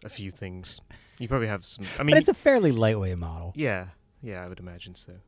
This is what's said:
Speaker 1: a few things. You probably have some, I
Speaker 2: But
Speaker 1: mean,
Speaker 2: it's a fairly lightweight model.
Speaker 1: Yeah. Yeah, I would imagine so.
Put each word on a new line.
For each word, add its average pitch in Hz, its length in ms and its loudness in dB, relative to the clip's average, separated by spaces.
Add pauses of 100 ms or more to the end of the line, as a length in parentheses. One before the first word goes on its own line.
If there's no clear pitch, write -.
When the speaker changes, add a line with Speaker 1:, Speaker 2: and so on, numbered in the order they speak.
Speaker 1:
a 107 40 -12
few 98 220 -10
things. 92 480 -12 (400)
You 117 80 -8
probably 117 200 0
have 101 180 -4
some, - 180 -10 (120)
I - 20 -12
Speaker 2:
But 139 80 0
Speaker 1:
mean, 151 100 8
Speaker 2:
it's 302 140 6
a 381 40 6
fairly 233 380 4
lightweight 107 460 2
model. 82 400 -8
Speaker 1:
Yeah. 101 300 -2 (340)
Yeah, 95 240 -10
I - 20 -12
would 90 120 -14
imagine 87 360 -16
so. - 160 -16 (160)